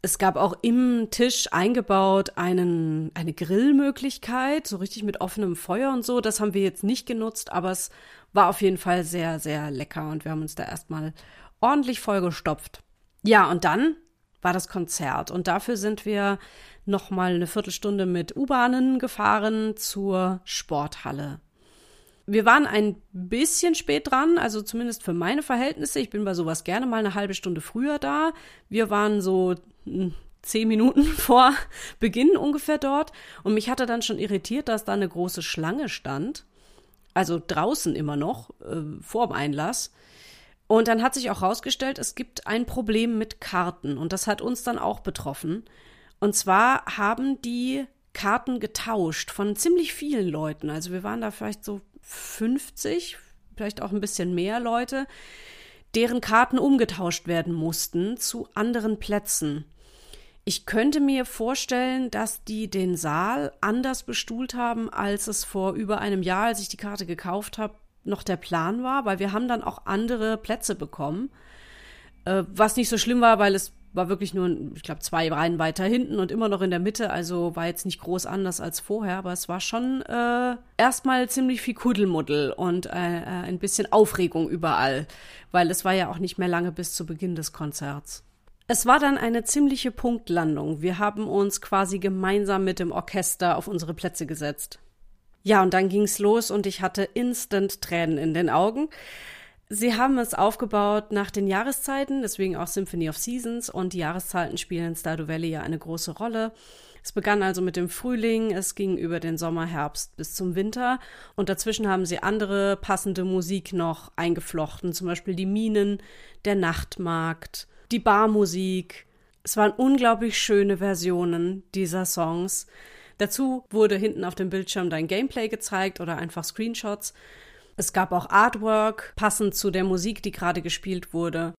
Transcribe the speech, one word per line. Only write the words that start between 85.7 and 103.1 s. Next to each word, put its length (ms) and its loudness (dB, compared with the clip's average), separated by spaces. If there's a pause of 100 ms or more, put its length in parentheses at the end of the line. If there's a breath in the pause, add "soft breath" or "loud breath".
es 140 -2
war 80 2
ja 180 2
auch 80 -6
nicht 200 -4
mehr 100 0
lange 240 0
bis 220 -8
zu 100 -6
Beginn 300 -4
des 180 -6
Konzerts. 720 -8 (440)
Es 180 2
war 140 8
dann 180 4
eine 240 0
ziemliche 480 2
Punktlandung. 920 0
Wir 180 0
haben 280 0
uns 340 2
quasi 380 0
gemeinsam 640 2
mit 160 0
dem 140 -2
Orchester 640 0
auf 100 -4
unsere 280 -4
Plätze 320 -6
gesetzt. 520 -8 (640)
Ja, 200 6
und 120 4
dann 140 4
ging's 320 2
los 320 4
und 140 0
ich 140 -6
hatte 220 -2
instant 800 -2
Tränen 380 0
in 160 0
den 140 2
Augen. 400 2 (840 loud breath)
Sie 220 2
haben 240 4
es 160 -2
aufgebaut 800 0
nach 180 0
den 160 -2
Jahreszeiten, 760 -2
deswegen 340 -4
auch 100 -4
Symphony 420 -4
of 80 -6